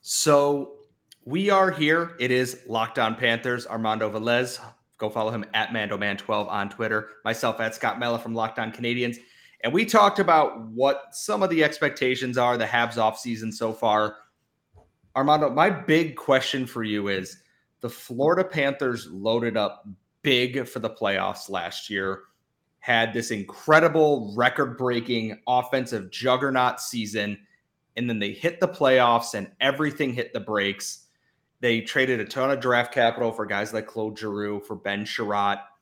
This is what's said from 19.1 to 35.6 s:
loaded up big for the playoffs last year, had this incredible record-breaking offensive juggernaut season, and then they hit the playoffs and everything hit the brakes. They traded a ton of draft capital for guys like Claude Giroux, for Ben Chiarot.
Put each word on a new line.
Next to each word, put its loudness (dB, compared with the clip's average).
loaded 0
up -2
big 0
for -10
the -4
playoffs -2
last -8
year, -6
had 0
this -4
incredible 2
record-breaking -2
offensive -2
juggernaut 2
season, -4
and -4
then -2
they -2
hit -4
the 2
playoffs 4
and -6
everything 0
hit -6
the -6
brakes. -4
They 2
traded 0
a -4
ton -2
of 0
draft 0
capital 2
for -6
guys -4
like -4
Claude -6
Giroux, -6
for -10
Ben -4
Chiarot. 0